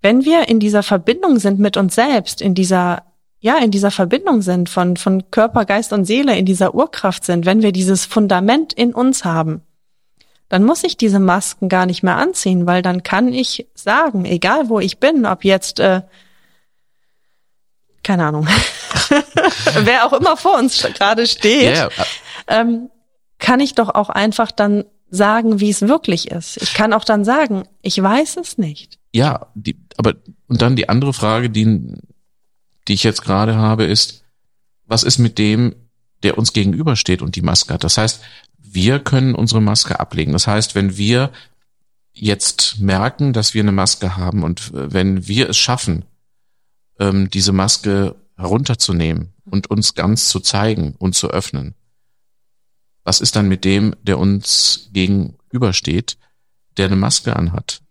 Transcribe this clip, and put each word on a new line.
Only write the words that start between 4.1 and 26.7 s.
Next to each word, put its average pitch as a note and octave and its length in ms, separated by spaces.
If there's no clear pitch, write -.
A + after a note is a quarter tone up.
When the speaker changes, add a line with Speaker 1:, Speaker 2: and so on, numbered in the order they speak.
Speaker 1:
sind F3+ 280
von, F3+ 280
von F#3+ 320
Körper, A3 360
Geist G#3 280
und G3+ 120
Seele, A#3+ 320
in F#3+ 80
dieser F#3 280
Urkraft - 520
sind, E3+ 200
wenn G3 160
wir G#3 100
dieses F#3 340
Fundament G#3 680
in A#3+ 220
uns B3+ 300
haben, D#3+ 360
dann F#3+ 140
muss D4 200
ich F#4 140
diese G3+ 220
Masken F#3+ 500
gar F#3 160
nicht F3+ 180
mehr F3+ 140
anziehen, F#3 480
weil F3+ 160
dann F3+ 220
kann A#3+ 280
ich - 440
sagen, A3 500
egal A3 440
wo A3 100
ich F#3+ 200
bin, C#4 260
ob F#3 200
jetzt, F#3+ 340
äh, F#3 220
keine F3 220
Ahnung, D3+ 220
<laughs> - 1400
wer A#3 240
auch - 60
immer D4+ 220
vor F#4 220
uns B3 240
gerade A3 460
steht, G#3+ 500
Speaker 2:
Ja, C#3 120
ja. - 160
Speaker 1:
ähm, A#3 420
kann B3+ 220
ich C#4 160
doch A3+ 140
auch - 200
einfach G#3+ 420
dann G#3 340
sagen, G#3+ 500
wie G#3 100
es G#3 120
wirklich A3 500
ist. - 300
Ich - 120